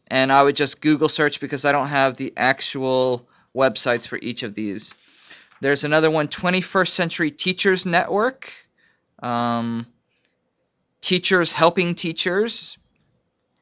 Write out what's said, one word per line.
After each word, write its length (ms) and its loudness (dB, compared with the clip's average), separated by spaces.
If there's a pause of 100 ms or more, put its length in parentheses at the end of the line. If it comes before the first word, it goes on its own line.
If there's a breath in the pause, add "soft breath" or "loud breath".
and 220 2
I 120 8
would 140 4
just 260 -2
Google 260 2
search 320 0
because 240 -6
I 80 4
don't 160 0
have 300 0
the 180 -8
actual 920 0 (300)
websites 500 0
for 140 -8
each 220 -8
of 120 -10
these. 380 -8 (720 soft breath)
There's 220 0
another 260 2
one, 180 0
Twenty-first 640 0
Century 380 -2
Teachers 560 0
Network, 640 0 (720)
um, 640 -2 (1120)
Teachers 520 2
Helping 420 2
Teachers. 840 -4 (840)